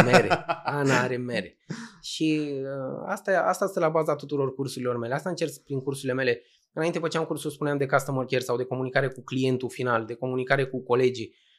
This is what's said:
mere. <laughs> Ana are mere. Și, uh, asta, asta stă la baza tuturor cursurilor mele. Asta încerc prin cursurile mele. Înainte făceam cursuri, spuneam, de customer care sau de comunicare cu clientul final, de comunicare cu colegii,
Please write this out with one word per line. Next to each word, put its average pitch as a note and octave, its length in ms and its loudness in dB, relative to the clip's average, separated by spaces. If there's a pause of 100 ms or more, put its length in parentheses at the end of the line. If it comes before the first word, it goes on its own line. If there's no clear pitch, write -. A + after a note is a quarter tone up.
mere. F3 480 4
<laughs> C#3+ 260 -4
Ana C3+ 220 4
are B2+ 160 -2
mere. B2 400 -6 (460)
Și, D3+ 500 -2 (100)
uh, C3+ 440 -6
asta, F#3+ 400 0
asta F#3 200 2
stă F#3+ 140 0
la E3 80 4
baza D#3 260 2
tuturor C#3 400 -2
cursurilor B2 420 -2
mele. A#2 180 -2
Asta D3+ 140 -2
încerc E3 220 -2 (140)
prin C3+ 160 -4
cursurile C3+ 320 -4
mele. B2+ 300 2 (300)
Înainte E3+ 260 0
făceam D#3+ 260 0
cursuri, D#3 300 -4
spuneam, D3 220 0
de C#3 100 0
customer C3+ 380 2
care B2 180 0
sau A#2+ 140 0
de B2+ 80 0
comunicare C3 440 0
cu B2+ 140 -10
clientul B2+ 480 0
final, A#2+ 340 0
de A2+ 100 -8
comunicare B2+ 500 0
cu C3 180 -6
colegii, B2 520 2 (240)